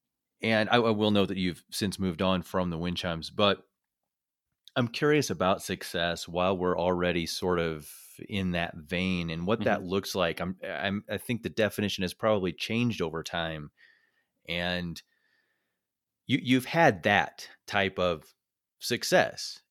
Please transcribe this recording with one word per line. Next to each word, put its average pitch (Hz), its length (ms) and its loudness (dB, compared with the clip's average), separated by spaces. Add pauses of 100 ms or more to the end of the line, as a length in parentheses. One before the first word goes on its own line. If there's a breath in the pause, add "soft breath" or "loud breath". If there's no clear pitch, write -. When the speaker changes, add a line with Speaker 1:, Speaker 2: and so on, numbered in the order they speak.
(420)
Speaker 1:
And 107 280 2
I, 113 60 6
I 117 140 6
will 107 200 4
note 101 180 6
that 95 100 -4
you've 90 320 -2
since - 280 -2
moved 92 240 -2
on 92 200 2
from 90 280 0
the 82 80 -4
Wind 87 180 -2
Chimes, 82 340 -6
but 101 360 2 (1080)
I'm 120 140 2
curious 147 420 2
about 92 320 2
success 85 680 -4
while 90 280 2
we're 90 220 0
already 87 480 2
sort 90 320 0
of 80 320 -4 (380)
in 95 240 -2
that 85 240 -2
vein 87 540 -2
and 85 160 -6
what 104 180 0
that 107 180 2
Speaker 2:
Mm-hmm. - 20 -10
Speaker 1:
looks 95 300 -2
like. 85 260 0
I'm, 90 220 -6
I'm, 95 460 -4
I 107 80 -4
think 113 260 -6
the 90 80 -6
definition 104 520 0
has 87 120 -2
probably 101 380 0
changed 113 480 -2
over 82 220 -4
time, 80 480 -6 (800 soft breath)
and 87 540 -4 (1200)
you, 127 160 2
you've 127 240 2
had 139 380 4
that 101 440 2 (180)
type 98 320 -2
of 87 360 -2 (440)
success, - 920 0